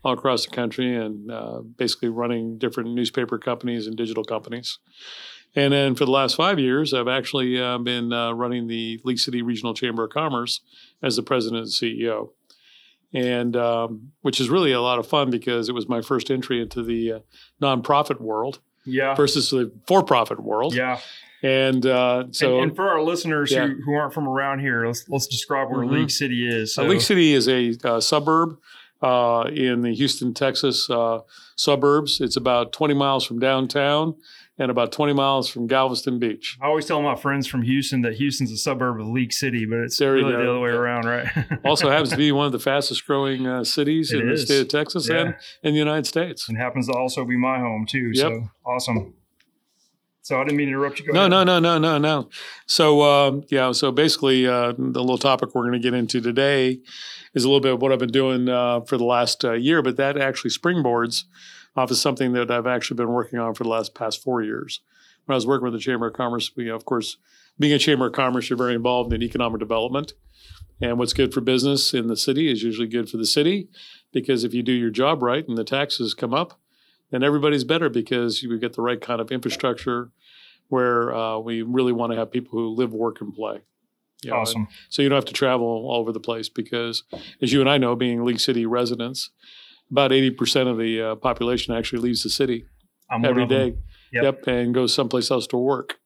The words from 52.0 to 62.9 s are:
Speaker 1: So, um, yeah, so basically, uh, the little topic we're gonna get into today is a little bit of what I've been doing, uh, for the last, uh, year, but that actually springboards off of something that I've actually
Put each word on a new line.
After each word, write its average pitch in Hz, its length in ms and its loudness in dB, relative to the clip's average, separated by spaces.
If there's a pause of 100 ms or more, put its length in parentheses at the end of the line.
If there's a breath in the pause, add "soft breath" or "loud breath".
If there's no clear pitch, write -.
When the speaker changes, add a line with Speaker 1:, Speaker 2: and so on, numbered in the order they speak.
Speaker 1:
So, 151 340 6
um, 143 480 6
yeah, 127 220 2
so 131 200 2
basically, 131 540 4
uh, 120 320 2
the 131 240 -2
little 127 160 0
topic 127 380 0
we're 123 100 0
gonna 120 140 0
get 120 160 0
into 120 260 -2
today 131 600 2 (520 loud breath)
is 123 120 2
a - 20 4
little 139 140 6
bit 135 120 2
of 120 80 -2
what 135 100 2
I've 131 80 4
been 127 120 0
doing, 131 360 2
uh, 123 340 2
for 123 160 -2
the 120 80 0
last, 120 380 2
uh, 120 100 0
year, 143 280 2
but 127 160 0
that 139 220 0
actually 135 320 -2
springboards 120 720 0 (520 loud breath)
off 127 140 0
of 123 80 2
something 127 360 0
that 120 180 0
I've 120 160 0
actually 123 300 -2